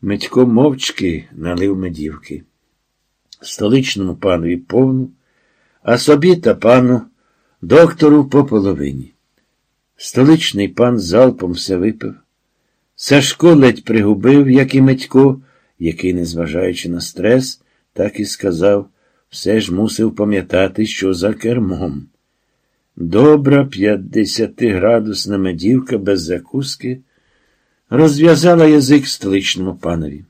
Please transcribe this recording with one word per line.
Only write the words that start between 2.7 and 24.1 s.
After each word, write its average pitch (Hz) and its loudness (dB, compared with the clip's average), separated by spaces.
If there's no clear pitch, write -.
Столичному 104 -2
панові 87 -2
повну, 131 -2
а 120 0
собі 151 2
та 117 0
пану, 123 2
доктору 147 4
по 139 0
половині. 73 -4
Столичний 131 2
пан 120 0
залпом 95 2
все 92 -6
випив. 107 -6
Сашко 143 2
ледь 131 4
пригубив, 110 2
як 131 2
і 135 4
Митько, 131 2
який, 87 -4
незважаючи 85 -6
на 85 -8
стрес, 117 -2
так 104 -6
і 104 -4
сказав, 101 -2
все 107 -2
ж 92 -6
мусив 107 -2
пам'ятати, 98 -2
що 95 -4
за 98 -4
кермом. 92 -6
Добра 139 2
п'ятдесятиградусна 104 -2